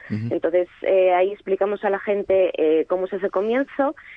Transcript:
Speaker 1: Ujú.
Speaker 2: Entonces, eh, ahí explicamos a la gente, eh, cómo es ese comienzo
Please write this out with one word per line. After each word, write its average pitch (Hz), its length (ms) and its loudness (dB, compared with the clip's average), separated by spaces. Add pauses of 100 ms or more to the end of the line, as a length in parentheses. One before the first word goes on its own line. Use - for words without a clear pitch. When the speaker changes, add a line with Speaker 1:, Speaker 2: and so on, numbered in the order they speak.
Speaker 1:
Ujú. 107 240 -6
Speaker 2:
Entonces, 170 360 0 (140)
eh, 185 320 4
ahí 185 180 2
explicamos 196 520 -4
a 208 60 0
la 196 80 -2
gente, 190 580 0
eh, 156 300 2
cómo 185 200 -2
es - 60 -10
ese 190 160 -4
comienzo 262 680 -2 (200)